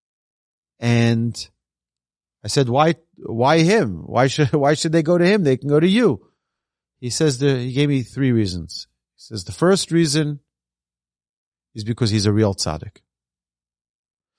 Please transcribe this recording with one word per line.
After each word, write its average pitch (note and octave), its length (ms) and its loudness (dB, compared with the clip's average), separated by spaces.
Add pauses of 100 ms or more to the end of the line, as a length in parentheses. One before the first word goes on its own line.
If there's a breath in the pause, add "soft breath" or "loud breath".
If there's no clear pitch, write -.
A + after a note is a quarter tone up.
(800)
And A#2 580 0 (1080)
I G#2+ 60 -14
said, C3+ 200 0
"Why, D3+ 260 2 (220)
why C3+ 440 0
him? D#3+ 460 0
Why B2 200 2
should, C#3+ 260 0
<laughs> - 0 -
why D3 220 2
should D#3+ 180 -4
they E3 100 2
go F3 160 2
to F3 80 4
him? G3+ 180 2
They C3 140 2
can C#3 100 -8
go D3 120 4
to F3 80 4
you." G3 420 0 (680)
He B2 120 -8
says, C#3+ 280 0
the, C3+ 200 0
he B2 140 -6
gave C#3+ 160 0
me C3+ 140 0
three C3 300 -2
reasons. F2+ 540 -2 (300)
He - 40 -20
says, G2 240 -14
"The - 80 -14
first F#3 380 0
reason D3+ 500 -2 (1300)
is G#2+ 100 -10
because A2+ 260 -2
he's G#2 160 0
a G#2 60 2
real G#2 220 2
tzaddik. - 440 -10 (1400)